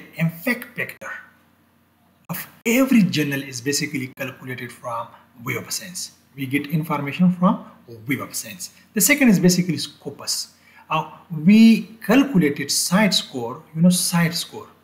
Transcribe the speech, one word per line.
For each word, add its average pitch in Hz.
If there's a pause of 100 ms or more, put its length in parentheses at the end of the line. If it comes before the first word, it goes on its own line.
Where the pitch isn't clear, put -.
(160)
impact 226
factor - (1160)
of - (200)
every 247
journal 139
is 127
basically 139 (100)
calculated 127
from 117 (340)
Web -
of -
Science. - (220)
We 139
get 139
information 156
from - (420)
Web 131
of -
Science. - (200)
The 214
second 285
is 170
basically 170
Scopus. - (380)
Uh, 156 (200)
we 208 (240)
calculated 175
site 190
score, 123 (120)
you 160
know, 180
site 170
score - (160)